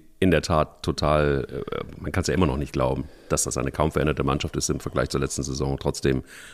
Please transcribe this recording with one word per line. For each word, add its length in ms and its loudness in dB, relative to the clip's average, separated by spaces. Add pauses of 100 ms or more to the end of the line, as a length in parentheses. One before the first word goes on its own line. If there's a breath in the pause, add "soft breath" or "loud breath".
(200)
in 100 6
der 120 6
Tat 420 0
total, 680 2
äh, 300 -6 (200)
man 120 -6
kann's 160 0
ja 60 2
immer 120 4
noch 120 0
nicht 140 -4
glauben, 320 0 (240)
dass 140 0
das 160 -4
eine 140 -2
kaum 180 2
veränderte 320 0
Mannschaft 320 -2
ist 160 -2
im 80 -2
Vergleich 300 -2
zur 100 -2
letzten 240 -2
Saison. 380 -2
Trotzdem 420 0 (320 loud breath)